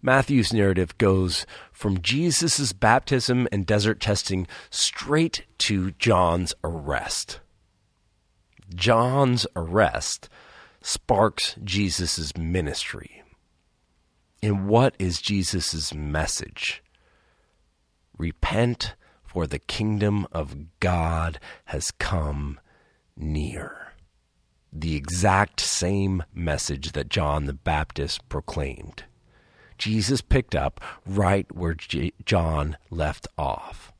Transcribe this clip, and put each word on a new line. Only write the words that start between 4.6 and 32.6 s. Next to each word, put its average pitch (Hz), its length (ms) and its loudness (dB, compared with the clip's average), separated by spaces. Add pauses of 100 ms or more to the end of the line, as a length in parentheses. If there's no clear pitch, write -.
straight - 760 0 (140)
to 95 320 0
John's 90 600 4 (100)
arrest. - 800 -4 (1300)
John's 123 720 2 (100)
arrest 85 720 0 (540)
sparks - 840 0
Jesus' 90 720 -2
ministry. 82 880 -4 (1200)
And 101 260 2
what 117 300 6
is 90 240 -2
Jesus' 87 720 -2
message? - 880 -4 (1400)
"Repent, 110 760 0 (300)
for 85 220 -2
the 71 120 -4
kingdom 104 720 0
of 73 480 -8
God 82 600 0 (260)
has - 260 -6
come 71 680 -4 (560)
near." 76 640 -4 (920)
The 78 260 -4
exact 90 640 2
same 95 640 0 (100)
message 73 580 -4
that 71 160 -4
John 76 380 0
the 69 80 -4
Baptist 76 720 -4
proclaimed. - 760 -8 (720)
Jesus 110 420 0
picked - 340 2
up 71 260 -2 (240)
right 98 500 2
where 85 200 -2
J-, 78 380 -4 (120)
John 78 520 0 (140)